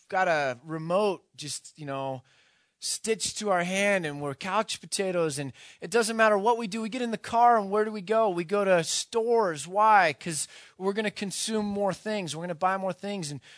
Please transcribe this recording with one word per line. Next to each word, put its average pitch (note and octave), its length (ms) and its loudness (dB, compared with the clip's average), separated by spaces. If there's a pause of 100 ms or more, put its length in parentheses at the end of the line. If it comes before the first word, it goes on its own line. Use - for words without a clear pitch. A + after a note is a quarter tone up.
got F#3 180 2
a C#3+ 380 0
remote E3 580 -2 (140)
just, - 420 -12
you D3+ 60 -12
know, C3+ 360 -6 (580)
stitched - 580 -4
to G#3 120 -4
our F3 140 2
hand, F#3+ 420 0
and D3 160 -6
we're C#3+ 140 -4
couch G3+ 460 -4
potatoes, F3 580 -2
and C#3 140 -8 (260)
it F#3+ 100 -12
doesn't A3+ 280 0
matter G#3+ 200 6
what A3+ 200 2
we A#3 100 -4
do. A3 140 -6
We A3 80 -6
get B3 120 -6
in A#3+ 100 -2
the G#3 60 -4
car, A#3+ 400 4
and G3 140 0
where G#3+ 140 2
do A3 80 -6
we G#3+ 80 -6
go? A3 280 2
We F3 140 -2
go G3 220 0
to F3+ 180 4
stores. A3 800 0
Why? G3 540 6
'Cause D#3+ 300 -6 (280)
we're F#3+ 140 -2
gonna G#3 200 -2
consume G#3+ 540 -4
more G3+ 280 -2
things. G3 420 -6
We're E3 80 -8
gonna F3+ 120 -6
buy F#3 200 0
more F#3+ 160 -4
things, F#3+ 400 -8
and C#3+ 80 -10 (180)